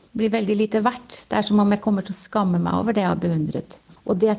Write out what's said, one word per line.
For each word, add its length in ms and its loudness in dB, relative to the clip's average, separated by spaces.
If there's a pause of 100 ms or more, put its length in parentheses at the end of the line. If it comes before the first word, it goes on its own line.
(160)
blir 160 0
veldig 240 0
lite 300 0
verdt. 420 -2
Det 120 0
er 40 0
som 160 2
om 140 4
jeg 100 -2
kommer 220 0
til 80 -4
å 20 -2
skamme 460 0
meg 160 0
over 180 -2
det 60 2
jeg 80 2
har 100 0
beundret. 600 -2 (260)
Og 160 -2
det 180 2